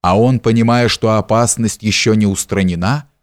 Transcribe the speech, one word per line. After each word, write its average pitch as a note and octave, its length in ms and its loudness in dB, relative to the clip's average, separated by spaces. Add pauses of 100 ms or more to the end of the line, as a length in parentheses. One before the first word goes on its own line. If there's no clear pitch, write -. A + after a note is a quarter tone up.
А F2+ 160 2
он, A#2+ 220 2
понимая, A#2 480 2
что A2 300 0
опасность A2+ 640 -2
еще G#2+ 300 0
не G#2+ 120 2
устранена F#2+ 840 -2 (140)